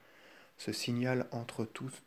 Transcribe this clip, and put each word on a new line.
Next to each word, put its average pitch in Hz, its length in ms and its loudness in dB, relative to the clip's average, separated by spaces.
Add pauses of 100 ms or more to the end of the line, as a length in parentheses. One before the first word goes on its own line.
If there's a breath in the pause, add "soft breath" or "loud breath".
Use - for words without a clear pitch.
(580 loud breath)
se - 140 -4
signale 123 600 2
entre 117 340 -2
tous 131 260 -8 (160)